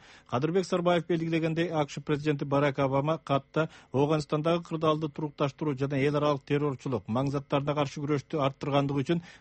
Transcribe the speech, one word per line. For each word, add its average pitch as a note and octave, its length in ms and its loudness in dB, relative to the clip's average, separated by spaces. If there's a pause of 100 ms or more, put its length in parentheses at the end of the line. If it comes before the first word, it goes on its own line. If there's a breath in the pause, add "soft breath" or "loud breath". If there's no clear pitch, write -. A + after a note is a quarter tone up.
(260 loud breath)
Кадырбек E3 400 0
Сарбаев F3 400 2
белгилегендей, E3 640 0
А D3+ 160 0
К - 40 -10
Ш D3+ 120 -10
президенти D3 420 -2
Барак C#3+ 340 2
Обама C#3 380 2
катта D3 540 -2 (200 loud breath)
Ооганстандагы D3+ 720 0
кырдаалды D#3+ 460 0
турукташтыруу D3+ 680 -4
жана C#3 160 -2
эл C#3+ 220 2
аралык D3 280 0
террорчулук, C#3+ 640 -2
маң C3 220 0
заттарына C#3+ 440 -2
каршы D3 280 -4
күрөштү D3 420 -2
арттыргандыгы C#3 560 0
үчүн E3+ 220 0 (180 loud breath)